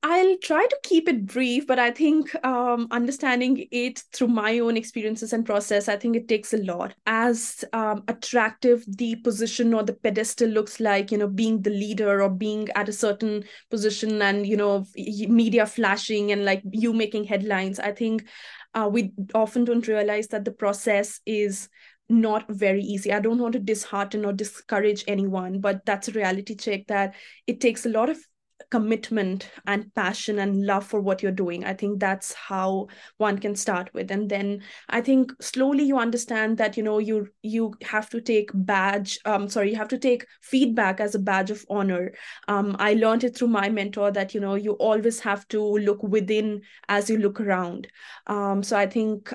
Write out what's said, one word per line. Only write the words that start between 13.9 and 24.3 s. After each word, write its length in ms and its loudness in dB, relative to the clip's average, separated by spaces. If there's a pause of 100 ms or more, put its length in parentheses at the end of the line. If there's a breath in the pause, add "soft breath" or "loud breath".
and, 240 2
you 100 0
know, 300 2 (100)
y-, 320 -6
media 380 6
flashing 680 0
and, 140 0
like, 160 2 (100)
you 220 0
making 300 0
headlines, 560 -2
I 120 -4
think, 360 -2 (480 loud breath)
uh, 160 0
we 200 0 (220)
often 320 2
don't 220 0
realize 400 0
that 180 -4
the 60 -2
process 720 0
is 420 -2 (420 soft breath)
not 380 4
very 360 0
easy. 280 -4
I 100 2
don't 180 2
want 140 0
to 60 0
dishearten 640 -4
or 100 -2